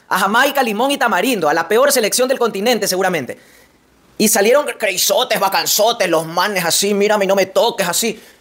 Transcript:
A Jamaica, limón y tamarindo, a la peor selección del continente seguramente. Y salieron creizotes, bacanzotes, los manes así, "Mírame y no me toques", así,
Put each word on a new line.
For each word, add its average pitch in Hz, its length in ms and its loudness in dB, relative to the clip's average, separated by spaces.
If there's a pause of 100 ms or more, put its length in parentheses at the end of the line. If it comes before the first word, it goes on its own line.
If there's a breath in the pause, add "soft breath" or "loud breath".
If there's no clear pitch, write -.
(100)
A 170 60 0
Jamaica, 240 460 2
limón 240 300 -2
y 285 40 0
tamarindo, 214 520 0
a 151 60 2
la 165 120 -2
peor 247 240 2
selección 240 380 0
del 262 100 -2
continente 214 480 -2
seguramente. 180 500 -2 (800 soft breath)
Y 214 120 2
salieron 226 360 4 (140)
creizotes, 208 640 -2
bacanzotes, 185 680 0
los 160 160 0
manes 180 400 -2
así, 202 300 0
"Mírame 208 300 2
y - 20 0
no 190 80 2
me 190 120 2
toques", 190 420 0
así, 202 340 -4 (180 loud breath)